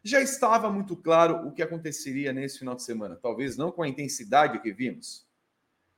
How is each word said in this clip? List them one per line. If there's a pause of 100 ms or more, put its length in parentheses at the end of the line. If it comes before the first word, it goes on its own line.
já
estava
muito
claro
o
que
aconteceria
nesse
final
de
semana.
Talvez
não
com
a
intensidade
que
vimos. (720)